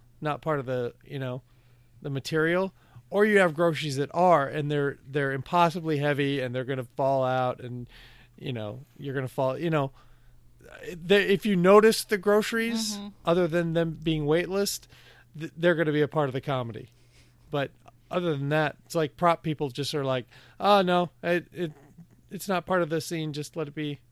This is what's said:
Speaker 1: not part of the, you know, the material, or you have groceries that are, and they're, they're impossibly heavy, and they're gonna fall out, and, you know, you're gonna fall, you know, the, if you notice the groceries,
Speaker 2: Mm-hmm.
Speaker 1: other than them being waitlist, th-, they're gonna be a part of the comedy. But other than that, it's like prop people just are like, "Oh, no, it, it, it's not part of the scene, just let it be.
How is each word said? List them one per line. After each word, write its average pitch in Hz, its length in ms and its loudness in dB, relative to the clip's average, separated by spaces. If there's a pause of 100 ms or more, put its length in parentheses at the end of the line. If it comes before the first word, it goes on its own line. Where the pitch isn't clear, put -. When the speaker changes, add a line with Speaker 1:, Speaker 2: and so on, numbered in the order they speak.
(220)
Speaker 1:
not 147 180 -4
part 156 180 -2
of 131 60 -6
the, 123 300 -4 (100)
you 143 140 -12
know, 127 240 -8 (580)
the - 80 -10
material, 160 640 -2 (380)
or 202 140 4
you 214 140 6
have 175 160 4
groceries 151 420 0
that 139 160 -2
are, 170 340 6
and 147 240 -4
they're, 143 280 -2 (100)
they're 139 240 -2
impossibly 160 680 0
heavy, 143 420 0
and 123 140 -4
they're 127 100 -4
gonna 127 220 -6 (100)
fall 135 280 2
out, 127 360 -2
and, 123 260 -12 (520)
you - 140 -8
know, 110 280 -8 (180)
you're 139 160 -8
gonna 131 140 -4
fall, 131 300 -2
you 165 120 -4
know, 139 220 0 (1000)
the, 180 400 2
if 202 140 0
you 202 100 2
notice 202 480 8
the 208 140 -2
groceries, 220 800 0
Speaker 2:
Mm-hmm. 202 120 -12 (160)
Speaker 1:
other 175 220 2
than 165 280 0
them 165 280 -2
being 156 240 -2
waitlist, 175 540 0 (580)
th-, 156 180 -10
they're 170 200 4
gonna 156 160 2
be 151 100 4
a 143 60 2
part 151 200 0
of 127 40 -6
the 131 80 -6
comedy. 123 500 -6 (600)
But 139 200 -4 (400)
other 175 260 -2
than 139 140 -4
that, 151 340 0
it's - 120 -10
like 156 200 -2
prop 170 280 2
people 151 260 -4
just 135 240 -6
are 143 100 -2
like, 131 220 -2 (320)
"Oh, 196 240 4
no, 180 280 2 (120)
it, 175 300 -2
it, 160 200 -8 (580)
it's - 180 -12
not 180 180 -4
part 185 160 0
of 165 80 -2
the 160 100 -2
scene, 156 320 -6
just 143 240 -10
let 156 120 -6
it 147 60 -16
be. 147 260 -8 (120)